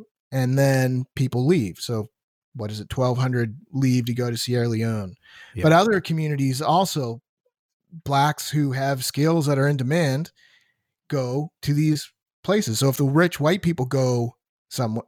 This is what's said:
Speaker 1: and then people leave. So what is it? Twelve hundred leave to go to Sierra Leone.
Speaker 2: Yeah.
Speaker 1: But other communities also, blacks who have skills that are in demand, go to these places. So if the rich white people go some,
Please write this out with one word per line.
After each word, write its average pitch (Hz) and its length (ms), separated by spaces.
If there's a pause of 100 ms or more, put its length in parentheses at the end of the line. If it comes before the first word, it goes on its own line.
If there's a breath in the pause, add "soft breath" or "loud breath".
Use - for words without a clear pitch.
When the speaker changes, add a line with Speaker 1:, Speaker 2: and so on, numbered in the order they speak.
(320)
Speaker 1:
and 131 260
then 131 480 (120)
people 127 280
leave. 131 360
So 110 260 (480)
what 107 160
is 107 80
it? 104 80
Twelve 127 300
hundred 123 400 (160)
leave 127 320
to 123 80
go 120 180
to 117 60
Sierra 123 320
Leone. 110 460 (380 loud breath)
Speaker 2:
Yeah. 90 100
Speaker 1:
But 156 100
other 196 260
communities 147 600
also, 147 600 (680)
blacks 147 580
who 147 220
have 135 320
skills 156 440
that 139 120
are 139 80
in 143 80
demand, 139 560 (760 soft breath)
go 135 420 (120)
to 143 100
these 151 360 (320)
places. 190 380
So 135 80
if 131 80
the 147 80
rich 156 380
white 165 200
people 165 240
go 123 520 (320)
some, 117 380